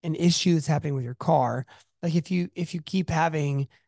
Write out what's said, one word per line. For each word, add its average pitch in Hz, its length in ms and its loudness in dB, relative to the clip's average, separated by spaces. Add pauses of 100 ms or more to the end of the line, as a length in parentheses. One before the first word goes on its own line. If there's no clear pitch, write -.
an 160 140 -4
issue 170 400 4
that's 151 100 0
happening 147 300 -2
with 131 100 -4
your 123 80 -8
car, 127 540 0 (340)
like, 165 140 -2
if 170 160 0
you, 175 240 0
if 170 180 -6
you 165 80 -8
keep 185 300 -2
having, 151 560 0 (200)